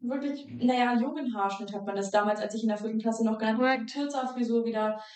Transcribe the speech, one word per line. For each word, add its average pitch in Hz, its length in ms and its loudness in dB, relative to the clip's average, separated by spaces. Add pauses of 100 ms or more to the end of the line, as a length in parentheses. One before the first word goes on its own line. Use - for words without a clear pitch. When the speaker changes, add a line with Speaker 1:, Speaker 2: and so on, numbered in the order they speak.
Speaker 1:
wirklich, 277 460 -4 (120)
naja, 247 400 4
jungen 269 360 -2
Haarschnitt 196 380 -2
hat 202 140 -6
man 202 100 -2
das 196 140 -2
damals, 208 300 4
als 208 140 -4
ich 226 80 -4
in 226 60 2
der 208 100 0
vierten 220 200 -4
Klasse 226 260 0
noch 220 140 2
genannt 220 200 2
habe, 254 100 4
Speaker 2:
Korrekt. 254 220 0
Speaker 1:
die - 100 -8
Kürzer-Frisur 247 640 0
wieder 214 360 0 (140)